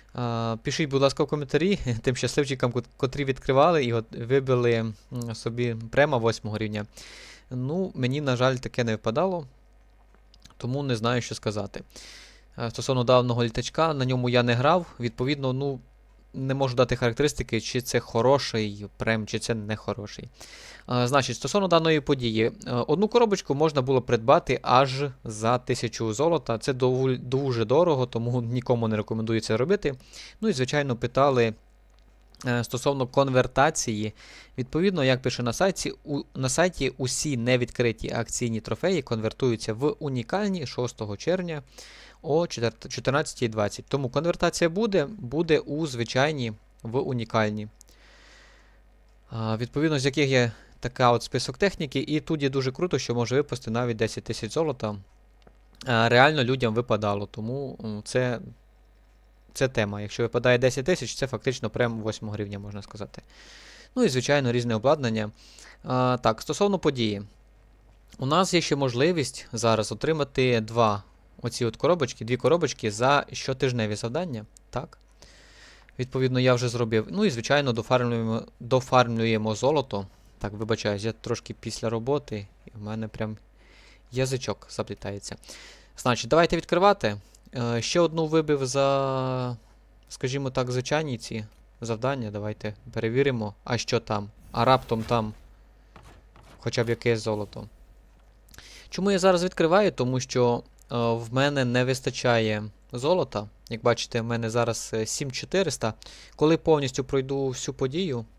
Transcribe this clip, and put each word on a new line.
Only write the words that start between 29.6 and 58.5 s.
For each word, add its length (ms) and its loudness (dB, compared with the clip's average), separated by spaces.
Ну 80 0
і, 40 2
звичайно, 440 0
питали, 580 4
е, 180 0
стосовно 420 -2
конвертації. 1080 0
Відповідно, 460 0
як 180 2
пише 200 -2
на 100 -2
сайті, 400 0
у, 180 -4
на 140 -2
сайті 480 0
усі 400 -4
невідкриті 800 0
акційні 440 -4
трофеї 420 -2
конвертуються 720 -2
в 240 0
унікальні 680 -2
шостого 500 -6
червня 460 -2
о 240 2
чотир-, 420 -4
чотирнадцятій 600 -2
двадцять. 400 -2
Тому 200 -2
конвертація 600 0
буде, 360 0
буде 400 2
у 280 -4
звичайні 640 -2
в 160 -4
унікальні. 720 -2
А, 260 -4
відповідно, 420 0
з 60 -2
яких 240 2
є 240 4
така 320 2
от 100 2
список 360 -4
техніки, 500 -2
і 120 0
тут 220 -4
є 60 2
дуже 240 -2
круто, 260 -2
що 160 -2
може 200 0
випасти 360 -2
навіть 260 -2
десять 280 -2
тисяч 280 -6
золота. 440 -2
А, 220 4
реально 360 6
людям 300 0
випадало, 520 -2
тому, 580 -10
м, 200 -8
це, 360 -2